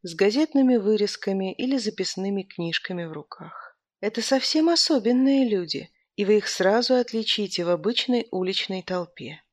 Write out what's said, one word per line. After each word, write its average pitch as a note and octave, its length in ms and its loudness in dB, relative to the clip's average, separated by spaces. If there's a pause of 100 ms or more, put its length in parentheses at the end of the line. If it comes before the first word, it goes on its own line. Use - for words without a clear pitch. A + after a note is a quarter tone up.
с E3 140 -12
газетными B3+ 600 4
вырезками G3 760 0
или C4 220 -2
записными G3 680 -4
книжками E3+ 600 -6
в D#3+ 80 -12
руках. - 680 -16 (220)
Это G#3+ 200 -4
совсем C4+ 480 2
особенные C4+ 800 4
люди, F3+ 420 -4 (260)
и G3+ 80 -2
вы G#3 140 6
их G3+ 100 -2
сразу A#3 480 2
отличите A3 680 -2
в E3+ 60 0
обычной A3+ 640 0
уличной F#3+ 500 -4
толпе. E3+ 580 -8 (120)